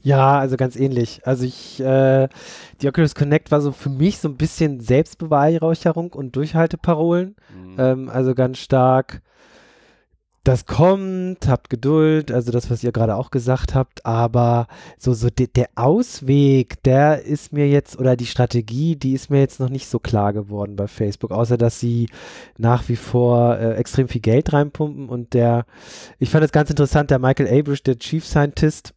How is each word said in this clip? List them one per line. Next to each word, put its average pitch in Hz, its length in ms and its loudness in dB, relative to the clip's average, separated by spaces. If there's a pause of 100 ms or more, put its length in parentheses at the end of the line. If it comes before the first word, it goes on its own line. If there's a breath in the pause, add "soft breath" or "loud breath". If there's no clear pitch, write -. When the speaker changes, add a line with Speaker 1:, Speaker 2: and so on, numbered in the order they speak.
Speaker 1:
Ja, 139 380 4
also 131 160 -2
ganz 123 200 -2
ähnlich. 120 500 -2
Also 127 200 -2
ich, - 360 -12
äh, 135 480 4 (520 loud breath)
die 139 60 0
Oculus 151 280 0
Connect 147 360 0
war 151 80 4
so 143 120 -2
für - 180 -8
mich 147 300 0
so 151 100 -4
ein 131 80 -10
bisschen 147 420 -2
Selbstbeweihräucherung 160 1300 0
und 131 220 -12
Durchhalteparolen. 165 1000 0 (140 soft breath)
Speaker 2:
Mhm. 92 300 -20
Speaker 1:
Ähm, 131 300 0
also 127 260 0
ganz 127 240 -2
stark, 131 640 0 (1200 soft breath)
„Das 131 240 0
kommt, 185 800 0
habt - 240 -2
Geduld“, 156 600 0
also 120 200 -2
das, 120 180 -4
was 120 140 -4
ihr 120 80 -2
gerade 110 240 0
auch 123 160 -8
gesagt 127 420 -2
habt, - 320 -4
aber 120 600 0 (320 loud breath)
so, 127 140 0
so 117 160 -2
de-, 127 180 -2
der 123 280 0
Ausweg, 139 1080 2
der 143 400 4
ist - 280 -6
mir 147 160 0
jetzt, 143 320 0
oder 127 160 2
die 120 120 -8
Strategie, 120 680 -2
die 131 180 -2
ist 135 180 -6
mir 143 80 4
jetzt 139 200 0
noch 127 100 -2
nicht 135 180 -10
so 123 100 -6
klar 104 360 0
geworden 101 420 -8
bei 101 120 -6
Facebook, 104 440 -6
außer 117 260 0
dass 117 220 0
sie 117 280 -2 (520 loud breath)
nach 117 300 0
wie 120 60 0
vor, 120 640 2
äh, 113 160 -2
extrem 123 340 -2
viel 117 140 -8
Geld 135 320 2
reinpumpen 143 560 -2
und 120 240 -10
der, 117 320 2 (540 loud breath)
ich 131 100 -2
fand 156 160 4
es - 60 -4
ganz 151 180 0
interessant, 147 400 0
der 131 100 2
Michael 131 400 2
Abrish, 143 220 -4
der 127 160 -2
Chief - 260 -6
Scientist - 720 -2